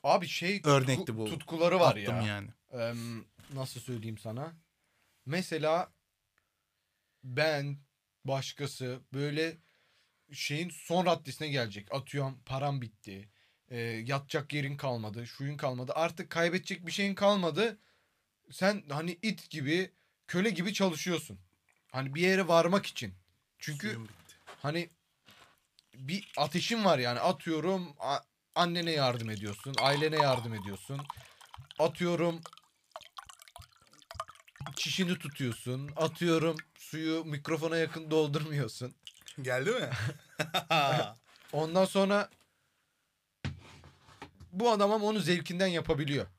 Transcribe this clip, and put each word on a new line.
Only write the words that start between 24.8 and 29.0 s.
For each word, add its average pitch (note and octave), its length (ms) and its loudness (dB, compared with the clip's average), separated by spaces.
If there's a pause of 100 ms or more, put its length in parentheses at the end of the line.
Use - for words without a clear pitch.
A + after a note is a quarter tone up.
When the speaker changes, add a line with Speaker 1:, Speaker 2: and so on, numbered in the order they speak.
Speaker 1:
bir C#3 420 -8
ateşin F3 480 0
var E3+ 140 8
yani. A#2+ 220 2
Atıyorum F3 680 0 (100)
a-, C3+ 220 -2 (340)
annene E3+ 360 2
yardım B2 400 2